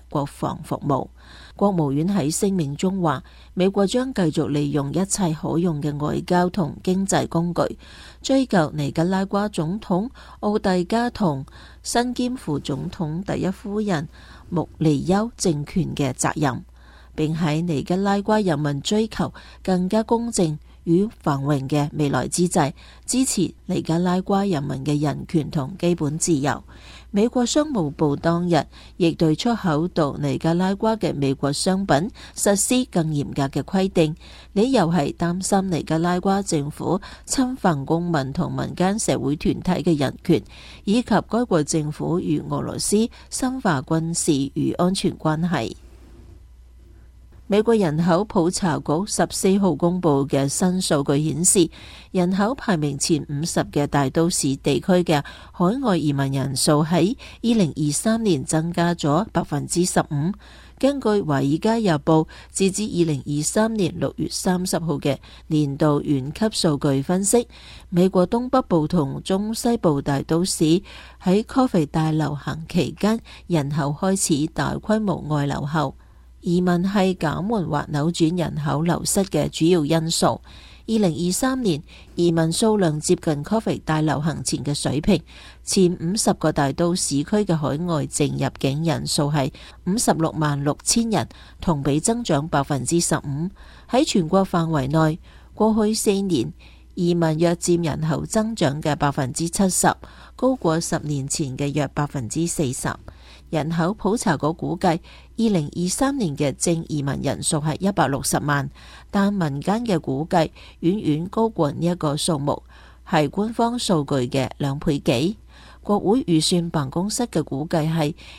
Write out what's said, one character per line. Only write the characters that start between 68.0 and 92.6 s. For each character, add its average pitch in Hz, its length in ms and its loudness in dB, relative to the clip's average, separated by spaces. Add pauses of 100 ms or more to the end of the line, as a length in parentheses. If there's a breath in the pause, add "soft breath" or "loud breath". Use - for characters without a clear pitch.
國 180 180 4
東 240 220 -2
北 262 140 2
部 160 260 2
同 143 340 -2
中 208 320 -2
西 233 220 0
部 151 240 2
大 139 220 0
都 165 200 0
市 185 220 0 (580 loud breath)
喺 202 220 4
covid 247 420 2
大 160 240 0
流 151 240 0
行 151 320 -8
期 170 320 -2
間 220 220 2 (280 loud breath)
人 147 220 0
口 147 300 -2
開 190 160 2
始 151 300 0
大 - 300 -4
規 214 220 0
模 196 180 -2 (120)
外 147 160 0
流 143 160 -2
後， 143 340 -2 (460 soft breath)
移 175 200 2
民 180 140 2 (120)
係 196 280 2
減 151 320 -2
緩 214 200 0
或 147 220 -2
扭 151 240 0
轉 170 260 2
人 151 240 -2
口 147 200 -2
流 170 200 0
失 185 180 0
嘅 151 280 0
主 - 160 -2
要 170 180 6
因 160 280 0
素。 - 280 2 (480 loud breath)
二 226 120 0
零 214 60 4 (220)
二 180 60 0
三 262 300 0
年 165 200 0 (320 loud breath)
移 170 160 2
民 165 220 2
數 214 240 2
量 160 240 2
接 175 160 2
近 147 260 -2
covid 208 440 -2
大 156 160 0
流 147 180 0
行 143 240 -2
前 - 180 -4
嘅 143 120 -2
水 135 260 -2
平， 190 220 4 (400 loud breath)
前 180 360 4
五 170 160 -2
十 226 200 0
個 156 180 0
大 143 200 0
都 170 220 0
市 143 300 -2
區 214 120 -2
嘅 196 200 2
海 147 120 -2 (180)
外 160 180 -2
淨 147 280 -2
入 135 180 -2 (100)
境 139 240 -2
人 143 220 0
數 147 260 0
係 143 180 0 (360 loud breath)
五 185 100 0
十 233 160 2
六 160 200 2
萬 147 300 -2
六 143 200 0
千 226 260 0
人， 156 180 0 (360 loud breath)
同 147 200 0
比 143 160 2
增 233 240 -2
長 156 240 0
百 151 160 0